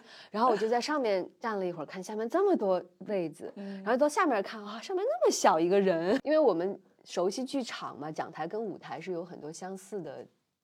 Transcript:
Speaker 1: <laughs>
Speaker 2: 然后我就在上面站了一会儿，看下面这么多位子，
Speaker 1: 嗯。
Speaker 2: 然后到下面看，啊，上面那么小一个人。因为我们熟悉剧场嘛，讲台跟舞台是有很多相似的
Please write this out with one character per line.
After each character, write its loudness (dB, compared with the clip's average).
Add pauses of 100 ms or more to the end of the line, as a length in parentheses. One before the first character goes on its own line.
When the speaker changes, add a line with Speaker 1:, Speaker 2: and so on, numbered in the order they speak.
(200)
Speaker 1:
<laughs> -20
Speaker 2:
然 -4
后 6
我 4
就 0
在 2
上 -2
面 0 (100)
站 -4
了 -2
一 -2
会 -8
儿， -6
看 -10
下 -10
面 -4
这 4
么 6
多 2 (160)
位 -2
子， -12
Speaker 1:
嗯。 -10
Speaker 2:
然 -6
后 4
到 6
下 2
面 4
看， -10
啊， -10
上 -6
面 -2
那 2
么 6
小 6
一 4
个 6
人。 2
因 0
为 6
我 6
们 -2 (240)
熟 -2
悉 -4
剧 -4
场 -10
嘛， -8
讲 -6
台 -6
跟 -6
舞 -6
台 -10
是 -8
有 -4
很 -14
多 -10
相 -12
似 -10
的 -12 (380)